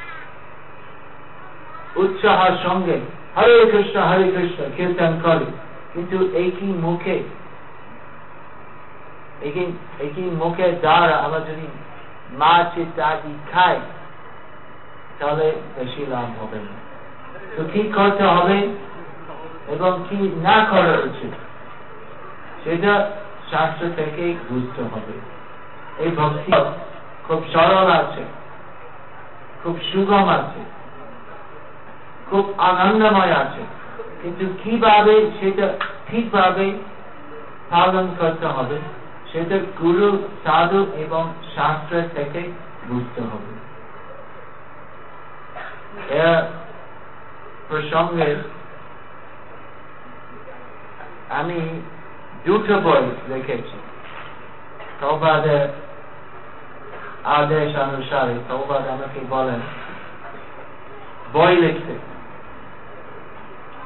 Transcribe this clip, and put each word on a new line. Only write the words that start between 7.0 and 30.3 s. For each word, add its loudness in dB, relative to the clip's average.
একই, -2
একই -4
মুখে 2
দ্বারা 6
আমরা 0
যদি -8
মাছ 6
ইত্যাদি -2
খাই, 6
তাহলে 4
বেশি -6
লাভ -4
হবে -8
না। -8
তো -2
কি 2
করতে 6
হবে 6
এবং 2
কি 0
না 8
করা 6
উচিত, -2
সেটা 4
শাস্ত্র 0
থেকে -2
বুঝতে -4
হবে। -6
এই 0
ভক্তি 0
খুব 0
সরল 8
আছে, 2
খুব -2
সুগম 6
আছে, 0